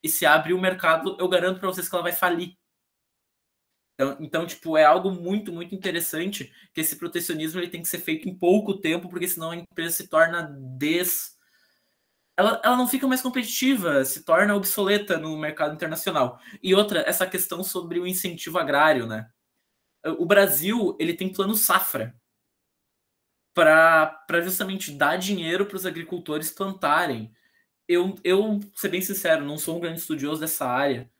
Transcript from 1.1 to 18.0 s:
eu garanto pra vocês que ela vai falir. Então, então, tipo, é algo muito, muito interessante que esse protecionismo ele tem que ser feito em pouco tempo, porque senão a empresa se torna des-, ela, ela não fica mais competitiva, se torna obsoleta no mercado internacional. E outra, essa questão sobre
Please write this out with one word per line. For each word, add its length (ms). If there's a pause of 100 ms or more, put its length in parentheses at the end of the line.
eu 80
garanto 320
pra 80
vocês 200
que 60
ela 80
vai 100
falir. 440 (1400)
Então, 240
então, 280
tipo, 300
é 80
algo 280
muito, 400
muito 240
interessante 760 (200)
que 80
esse 160
protecionismo 640
ele 100
tem 120
que 60
ser 100
feito 300
em 60
pouco 400
tempo, 340
porque 200
senão 240
a 40
empresa 380
se 140
torna 340 (340)
des-, 580 (1000)
ela, 280
ela 120
não 120
fica 180
mais 160
competitiva, 800
se 200
torna 320
obsoleta 600
no 200
mercado 360
internacional. 640 (200)
E 140
outra, 320
essa 200
questão 360
sobre 380